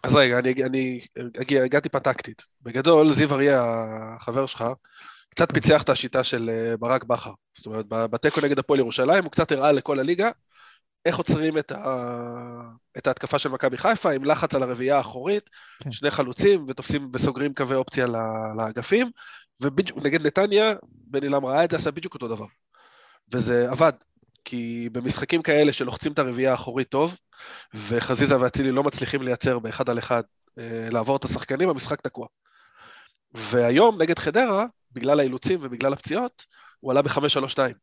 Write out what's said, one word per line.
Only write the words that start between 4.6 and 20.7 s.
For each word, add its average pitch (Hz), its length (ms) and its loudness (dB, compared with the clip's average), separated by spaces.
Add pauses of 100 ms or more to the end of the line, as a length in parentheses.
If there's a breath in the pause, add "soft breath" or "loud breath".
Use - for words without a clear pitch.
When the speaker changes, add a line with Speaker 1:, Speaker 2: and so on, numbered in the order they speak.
Speaker 1:
קצת - 220 0
Speaker 2:
כן. - 20 -4
Speaker 1:
פיצח 151 300 6
את - 60 -4
השיטה 131 340 0
של, 117 260 -2
אה, 113 280 -2
ברק 120 260 0
בכר. 113 280 -4 (260)
זאת - 80 -20
אומרת, 110 240 -8
ב-, 113 160 -2
בתיקו 131 360 0
נגד 143 180 2
הפועל 139 200 2
ירושלים, 131 440 2
הוא 160 80 -6
קצת - 200 2
הראה 143 200 4
לכל 139 280 0
הליגה 175 300 0 (760 soft breath)
איך - 120 0
עוצרים 156 400 0
את 143 140 -4
ה-, 120 920 -8 (360)
את 120 100 -4
ההתקפה 139 320 -2
של 143 100 -4
מכבי 131 280 -2
חיפה, 202 340 2
עם 135 140 -2
לחץ 151 300 0
על 135 80 0
הרביעייה 127 340 0
האחורית, 127 520 -4 (340 loud breath)
Speaker 2:
כן. 135 80 -8
Speaker 1:
שני 139 200 -2
חלוצים, 151 560 2
ותופסים 139 460 -6
וסוגרים 139 400 -2
קווי 131 220 -2
אופציה 131 320 0
ל-, 120 80 -2 (420)
לאגפים, 120 540 0 (520 loud breath)
ובדיוק, 147 420 -2
נגד 151 220 2
נתניה, 208 460 2 (100)